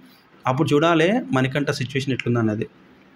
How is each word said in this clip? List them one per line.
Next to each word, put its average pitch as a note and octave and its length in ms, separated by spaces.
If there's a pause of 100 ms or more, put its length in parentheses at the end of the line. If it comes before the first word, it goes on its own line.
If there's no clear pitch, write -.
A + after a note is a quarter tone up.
(460)
అప్పుడు C3 240
చూడాలి D#3+ 400 (260)
మణికంఠ C3+ 360
సిచ్యువేషన్ C#3 440
ఎట్లుంది A#2+ 280
అన్నది. G#2+ 240 (480)